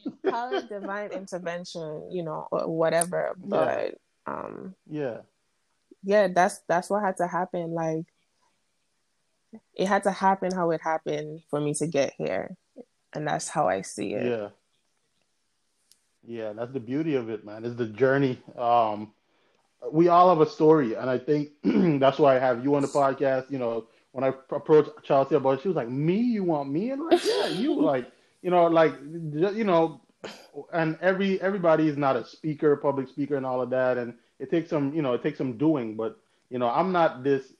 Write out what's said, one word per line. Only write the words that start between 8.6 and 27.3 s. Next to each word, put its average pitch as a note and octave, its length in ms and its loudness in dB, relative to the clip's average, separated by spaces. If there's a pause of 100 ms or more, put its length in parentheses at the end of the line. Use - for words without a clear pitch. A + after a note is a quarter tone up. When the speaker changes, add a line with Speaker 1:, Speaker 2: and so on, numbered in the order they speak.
Speaker 1:
it F3+ 120 0
had G3+ 180 2
to G3+ 60 2
happen F#3+ 420 0
how F3 180 0
it D#3+ 120 -2
happened D#3 680 -6
for D3 100 -2
me D3 140 -2
to D3+ 120 -2
get C#3 320 -2
here. - 380 -6 (560)
And D3+ 140 -6
that's D#3 220 -4
how D3+ 200 0
I F#2+ 140 -2
see - 320 -8
it. A#3 200 -2
Speaker 2:
Yeah. D3+ 140 -8 (1800)
Yeah, A2+ 260 -8
that's A#2+ 200 -8
the C3+ 80 -4
beauty C#3+ 340 -2
of A#2 160 -2
it, G#2+ 140 -8
man. G#2+ 200 -14
It's A#2+ 120 -6
the B2 100 -2
journey. C3 540 2 (160)
Um, A2+ 560 2 (800)
we E3+ 160 6
all F3 200 8
have E3 180 6
a D3+ 40 -8
story, D#3 440 4
and A#2 160 -4
I B2 80 0
think D3 380 -2
<clears throat> - 80 -20 (360)
that's C3+ 180 4
why C#3 180 6
I - 20 4
have B2+ 260 0
you C#3+ 100 4
on C#3 80 2
the C3+ 60 -2
podcast. C3+ 600 0
You C#3 80 -6
know, A#2 280 -4 (260)
when B2+ 120 -4
I C3+ 60 2
pr-, - 260 -8
approached D3+ 340 4 (140)
Chelsea C#3 320 2
about C3+ 220 2
it, - 40 -12
she G3 60 -2
was E3+ 80 0
like, A#2+ 120 -4
"Me? D3 280 0
You A3+ 280 0
want D3 260 -2
me?" G3 200 -2
And C#4 120 -6
I'm E4 60 -8
like, F4+ 160 2
"Yeah, A4 240 0